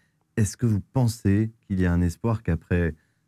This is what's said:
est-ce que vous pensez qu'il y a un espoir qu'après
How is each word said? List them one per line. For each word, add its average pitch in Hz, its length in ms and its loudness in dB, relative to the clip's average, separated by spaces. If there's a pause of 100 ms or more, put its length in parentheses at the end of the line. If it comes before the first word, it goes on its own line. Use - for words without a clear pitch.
(360)
est-ce - 220 -2
que 123 80 0
vous 104 160 0 (100)
pensez 110 580 0 (120)
qu'il 95 180 -4
y 92 60 2
a 87 60 2
un 87 100 2
espoir 110 400 -2
qu'après 85 520 -2 (340)